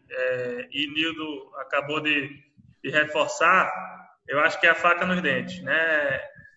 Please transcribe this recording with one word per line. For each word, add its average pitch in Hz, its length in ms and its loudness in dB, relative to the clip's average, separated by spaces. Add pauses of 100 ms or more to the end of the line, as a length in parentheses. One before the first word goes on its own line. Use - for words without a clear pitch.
é, 127 600 -4
e 143 160 -2
Nildo 156 720 -6
acabou 143 420 -2
de, 147 300 0 (520)
de 139 100 -6
reforçar, 156 760 4 (560)
eu 139 140 -2
acho 156 220 2
que 175 60 6
é - 20 8
a 165 60 6
faca 175 300 2
nos 180 160 0
dentes, 131 420 -2
né, 147 580 0 (360)